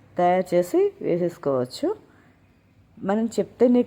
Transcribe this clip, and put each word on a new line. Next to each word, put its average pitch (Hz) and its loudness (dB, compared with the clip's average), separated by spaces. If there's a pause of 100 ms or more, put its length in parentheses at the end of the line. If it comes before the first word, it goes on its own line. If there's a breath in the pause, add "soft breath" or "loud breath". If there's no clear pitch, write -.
(180)
తయారు 185 2
చేసి 175 2 (240)
వేసేసుకోవచ్చు. 160 -2 (1200 soft breath)
మనం 220 0 (100)
చెప్తేనే 240 2